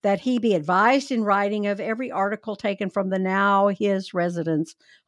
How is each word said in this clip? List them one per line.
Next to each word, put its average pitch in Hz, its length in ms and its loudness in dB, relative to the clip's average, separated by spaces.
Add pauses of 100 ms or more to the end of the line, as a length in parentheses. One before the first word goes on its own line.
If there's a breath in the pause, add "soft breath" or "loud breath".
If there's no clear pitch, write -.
that 202 180 0
he 254 180 0
be 214 160 2
advised 202 560 2
in 226 140 0
writing 202 420 0
of 202 120 -2
every 220 320 -6
article 202 460 -4
taken 202 320 -4
from 190 220 -4
the 190 80 -2
now 196 500 2
his 196 460 -2
residence 170 600 -2 (340 soft breath)